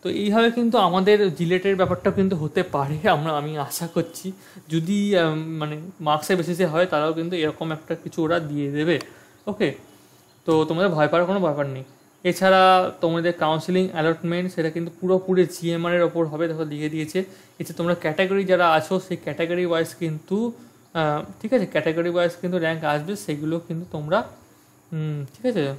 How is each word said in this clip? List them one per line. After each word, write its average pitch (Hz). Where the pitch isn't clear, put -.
তো 180
এইভাবে 208
কিন্তু 233
আমাদের 190
জিলেটের 180
ব্যাপারটাও 180
কিন্তু 190
হতে 156
পারে, 151
আমরা, 156
আমি 151
আশা 147
করছি, 170
যদি, 165
আম, 156
মানে, 151
মার্কসের 151
বেসিসে 175
হয়, 165
তারাও 160
কিন্তু 165
এরকম 160
একটা 156
কিছু 165
ওরা 165
দিয়ে 147
দেবে, 151
ওকে। 202
তো 156
তোমাদের 170
ভয় 151
পাওয়ার 170
কোনো 196
ব্যাপার 147
নেই। 131
এছাড়া 185
তোমাদের 170
counseling 175
allotment, 170
সেটা 165
কিন্তু 170
পুরোপুরি 185
জিএমআর 170
এর 175
ওপর 165
হবে, 151
দেখো, 160
লিখে 151
দিয়েছে। 156
এছাড়া 165
তোমরা 175
category 190
যারা 180
আছো, 180
সেই 175
category 170
wise 165
কিন্তু, 160
আহ, 151
ঠিক 220
আছে, 240
category 170
wise 175
কিন্তু 180
rank 165
আসবে, 151
সেগুলো 160
কিন্তু 170
তোমরা, 156
উম, 151
ঠিক -
আছে 214